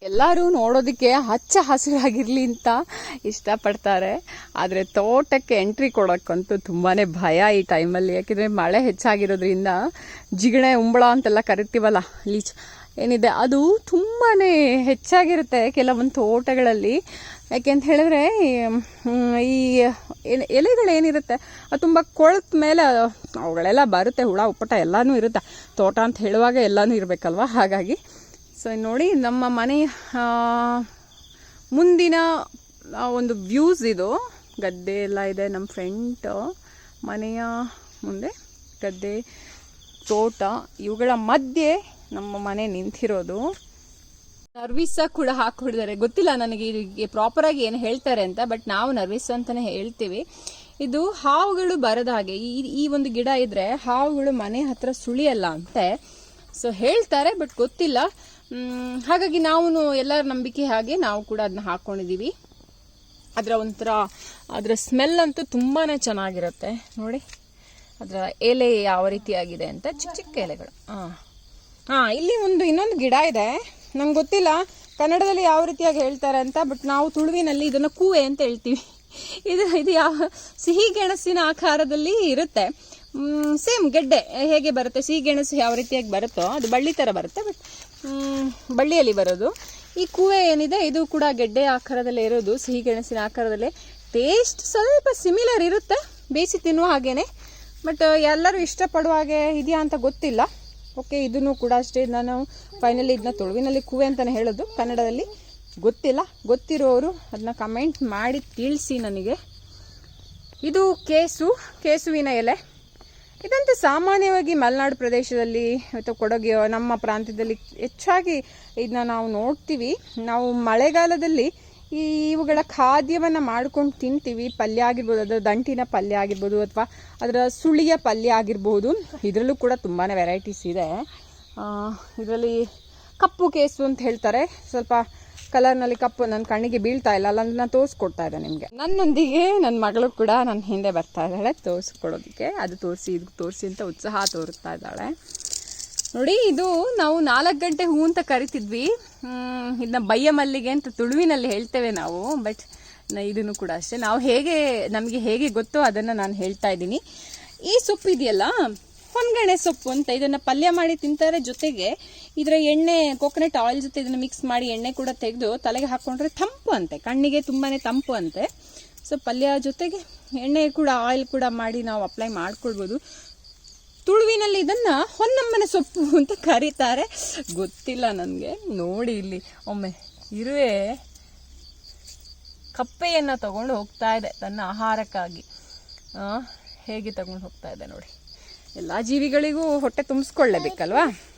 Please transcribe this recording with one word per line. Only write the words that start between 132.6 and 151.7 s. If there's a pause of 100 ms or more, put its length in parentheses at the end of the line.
ಕಪ್ಪು
ಕೇಸು
ಅಂತ
ಹೇಳ್ತಾರೆ,
ಸ್ವಲ್ಪ (580)
ಕಲರ್ನಲ್ಲಿ
ಕಪ್ಪು,
ನನ್ನ
ಕಣ್ಣಿಗೆ
ಬೀಳ್ತಾ
ಇಲ್ಲ,
ಅಲ್ಲ,
ಅದನ್ನ
ತೋರಿಸ್ಕೊಡ್ತಾ
ಇದ್ದೆ
ನಿಮ್ಗೆ.
ನನ್ನೊಂದಿಗೆ
ನನ್ನ
ಮಗಳು
ಕೂಡ (160)
ನನ್ನ
ಹಿಂದೆ
ಬರ್ತಾ
ಇದ್ದಾಳೆ
ತೋರಿಸ್ಕೊಡೋದಕ್ಕೆ.
ಅದು
ತೋರಿಸಿ,
ಇದು (120)
ತೋರಿಸಿ
ಅಂತ
ಉತ್ಸಾಹ
ತೋರಿಸ್ತಾ
ಇದ್ದಾಳೆ. (1080)
ನೋಡಿ,
ಇದು
ನಾವು
ನಾಲ್ಕು
ಗಂಟೆ
ಹೂ
ಅಂತ
ಕರಿತಿದ್ವಿ. (360)
ಹ್ಮ್,
ಇದನ್ನ
ಬಯ್ಯ
ಮಲ್ಲಿಗೆ
ಅಂತ (100)
ತುಳುವಿನಲ್ಲಿ
ಹೇಳ್ತೇವೆ